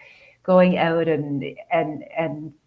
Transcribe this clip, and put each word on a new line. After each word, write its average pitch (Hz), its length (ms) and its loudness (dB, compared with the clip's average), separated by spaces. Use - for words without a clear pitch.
going 185 340 4
out 165 320 0
and, 143 340 -2
and, 156 340 -2
and 151 340 -6